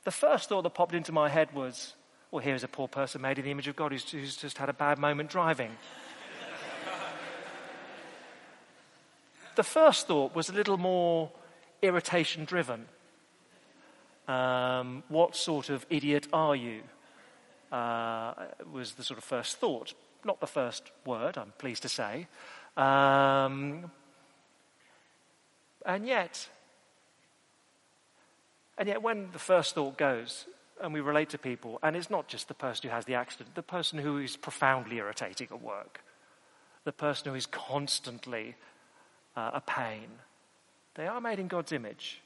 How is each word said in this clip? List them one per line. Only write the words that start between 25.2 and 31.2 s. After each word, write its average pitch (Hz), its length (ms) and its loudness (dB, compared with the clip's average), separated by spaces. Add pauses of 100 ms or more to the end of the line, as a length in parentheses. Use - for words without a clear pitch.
and 196 180 0
yet, 226 440 0 (2250)
and 202 120 -2
yet 208 140 0
when 214 300 -2
the 165 60 -12
first - 380 4
thought 139 200 -2
goes, 127 500 0 (360)
and 170 100 -4
we 151 60 -2
relate 147 320 4